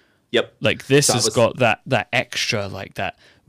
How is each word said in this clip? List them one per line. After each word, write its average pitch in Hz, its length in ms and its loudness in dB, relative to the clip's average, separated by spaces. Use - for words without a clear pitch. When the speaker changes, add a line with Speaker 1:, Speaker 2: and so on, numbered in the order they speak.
Speaker 1:
Yep. 113 280 -2
Speaker 2:
Like, - 280 -2
this 139 200 4
Speaker 1:
So 110 60 2
I - 20 2
Speaker 2:
has 113 120 0
Speaker 1:
was 104 60 -2
Speaker 2:
got 113 260 2
that, 113 260 2
that 120 260 -2
extra, 110 560 -4
like, 95 280 -12
that, 98 220 -6